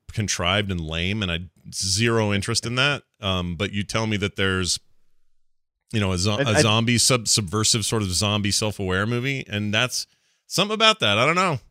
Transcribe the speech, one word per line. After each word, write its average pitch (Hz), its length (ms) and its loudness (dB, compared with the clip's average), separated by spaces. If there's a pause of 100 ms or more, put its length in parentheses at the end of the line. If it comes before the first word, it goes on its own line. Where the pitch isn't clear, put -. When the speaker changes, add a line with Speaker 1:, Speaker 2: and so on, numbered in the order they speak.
(120)
Speaker 1:
contrived 98 580 0
and 90 100 -2
lame, 85 420 -2
and 92 100 -2
I 82 60 -2 (340)
zero 107 600 2
interest 101 340 -2
in 120 100 -6
that. 135 260 0 (180)
Um, 90 360 -2
but 101 160 -4
you 101 100 -2
tell 110 240 -2
me 110 120 0
that 98 180 -2
there's, 95 420 0 (1120)
you 113 60 -2
know, 98 140 2
a 92 60 0
zo-, 104 180 0
Speaker 2:
And 139 120 0
Speaker 1:
a - 40 2
Speaker 2:
I 156 80 4
Speaker 1:
zombie 117 380 4
sub-, 117 280 2
subversive 107 580 0
sort 113 180 -2
of 92 100 -2
zombie 104 400 0
self-aware 98 540 0
movie, 123 420 -4
and 104 260 -2
that's 120 320 -2 (400)
something 196 280 -2
about 220 260 4
that. 104 180 4
I 123 80 4
don't 160 80 2
know. 180 240 2 (120)